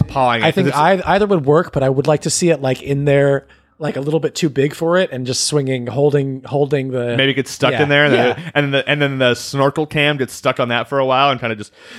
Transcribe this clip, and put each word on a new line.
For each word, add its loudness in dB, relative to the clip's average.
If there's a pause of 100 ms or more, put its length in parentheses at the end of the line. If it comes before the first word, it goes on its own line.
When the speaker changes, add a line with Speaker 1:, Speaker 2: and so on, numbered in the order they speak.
Speaker 1:
pawing 0
it? 4
Speaker 2:
I 2
think 0
Speaker 1:
'Cause 4
it's 0
Speaker 2:
ei-, -2
either 2
would 0
work, 2
but -2
I 2
would 0
like 2
to -4
see 2
it, -2
like, -2
in -2
there, 2 (320)
like, -6
a -6
little -2
bit -4
too 0
big 0
for 0
it 0
and -8
just -4
swinging, -2
holding, 0
holding -2
the -2
Speaker 1:
Maybe 2
it -2
gets -2
stuck 0
Speaker 2:
Yeah. 2
Speaker 1:
in 2
there, 4
and 4
Speaker 2:
Yeah. 2
Speaker 1:
then, -14
and 0
the, -2
and 0
then 0
the 2
snorkel -2
cam 0
gets -4
stuck -2
on 0
that -2
for -2
a 2
while 4
and -2
kinda -4
just -14 (260)